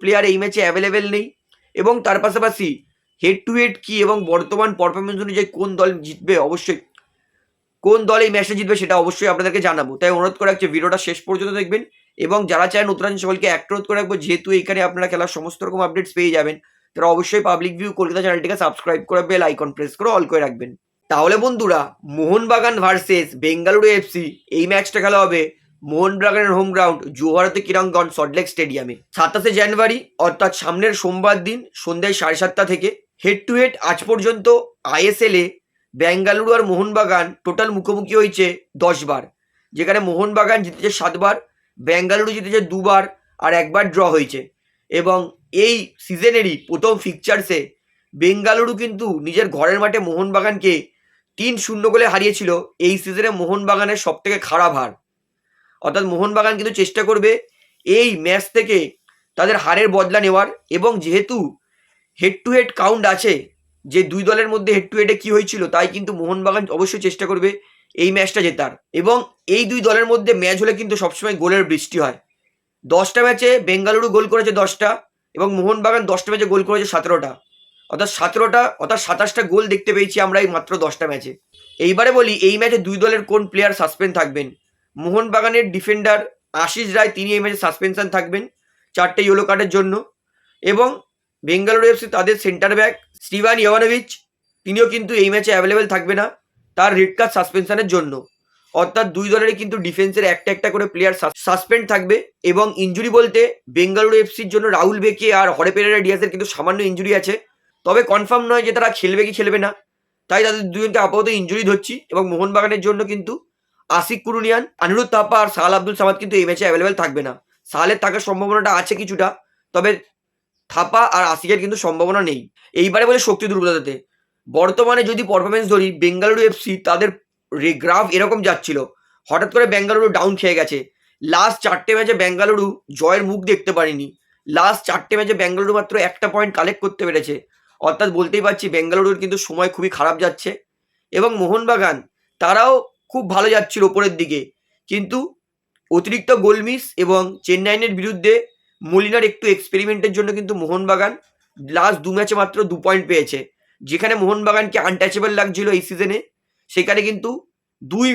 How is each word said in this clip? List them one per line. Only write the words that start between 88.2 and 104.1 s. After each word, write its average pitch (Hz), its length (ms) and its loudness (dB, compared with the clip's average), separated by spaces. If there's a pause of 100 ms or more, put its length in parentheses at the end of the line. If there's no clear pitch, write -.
চারটে 180 280 0
ইয়েলো 196 220 4
কার্ডের 196 320 0
জন্য, 190 160 2 (680)
এবং 214 280 2 (540)
বেঙ্গালুরু 202 440 2
এফসি 226 180 2 (100)
তাদের 190 280 2
সেন্টার 190 340 0
ব্যাক 214 140 2 (320)
স্টিভান 214 400 0
ইভানোভিচ, 226 440 2 (580)
তিনিও 214 260 2
কিন্তু 220 200 -6 (100)
এই 196 80 6
ম্যাচে 208 220 0
অ্যাভেলেবেল 196 400 2
থাকবে 180 280 -2
না 208 60 0 (500)
তার 196 220 4
রেড 190 200 2
কার্ড 226 180 2
সাসপেনশনের 190 580 -2
জন্য। 156 180 0 (640)
অর্থাৎ 175 320 0 (100)
দুই 196 180 -4
দলেরই 214 260 2
কিন্তু 220 160 -6 (100)
ডিফেন্সের 190 460 0
একটা 170 200 -4
একটা 190 220 -2
করে 202 180 -2
প্লেয়ার 180 280 0
সাস-, 156 160 -4 (100)
সাসপেন্ড 190 460 0
থাকবে। 196 240 2 (360)
এবং 208 140 2 (180)
ইনজুরি 185 340 -4
বলতে 233 220 4 (360)
বেঙ্গালুরু 202 420 4